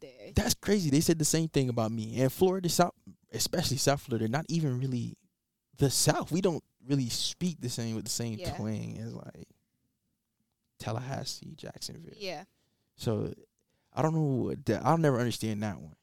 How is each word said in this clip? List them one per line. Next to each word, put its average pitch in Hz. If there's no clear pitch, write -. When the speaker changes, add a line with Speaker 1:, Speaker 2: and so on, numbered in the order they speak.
Speaker 1:
there. 127
Speaker 2:
That's 226
crazy. 190
They 139
said 165
the 160
same 160
thing 135
about 117
me. 113
And 131
Florida, 185
South, 170
especially -
South 143
Florida, 110
not 135
even 151
really 123
the 143
South. 285
We 170
don't 175
really 135
speak -
the 120
same 113
with 104
the 104
same 117
Speaker 1:
Yeah. -
Speaker 2:
twang 110
as, 117
like, -
Tallahassee, 120
Jacksonville. -
Speaker 1:
Yeah. 180
Speaker 2:
So 107
I -
don't 160
know. 139
What -
the, -
I'll 156
never 147
understand 110
that 101
one. 76